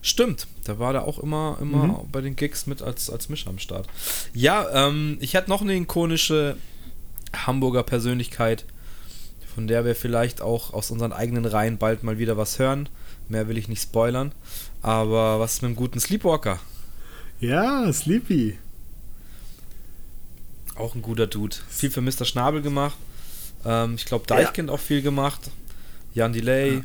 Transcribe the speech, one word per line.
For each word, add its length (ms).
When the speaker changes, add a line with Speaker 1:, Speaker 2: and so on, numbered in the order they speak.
Speaker 1:
stimmt. 460
Der 120
war 140
da 80
auch 180
immer, 420
immer 260
Speaker 2:
Mhm. 240
Speaker 1:
bei 100
den 140
Gigs 320
mit 140
als, 280
als 200
Mischer 200
am 100
Start. 280
Ja, 540
ähm, 340
ich 120
hätte 160
noch 120
eine 140
ikonische 840
Hamburger 500
Persönlichkeit, 840
von 120
der 180
wir 100
vielleicht 460
auch 320
aus 180
unseren 220
eigenen 320
Reihen 320
bald 260
mal 160
wieder 180
was 220
hören. 300
Mehr 180
will 100
ich 120
nicht 120
spoilern. 500
Aber 580
was 160
ist 60
mit 100
dem 40
guten 240
Sleepwalker? 600
Speaker 2:
Ja, 540
Sleepy. 640
Speaker 1:
Auch 200
ein 60
guter 260
Dude. 280
Viel 220
für 100
Mister 240
Schnabel 360
gemacht. 360
Ähm, 300
ich 100
glaub, 240
Speaker 2:
Ja. 80
Speaker 1:
Deichkind 320
auch 100
viel 220
gemacht. 400
Jan 200
Delay, 440
Speaker 2:
Ja. 80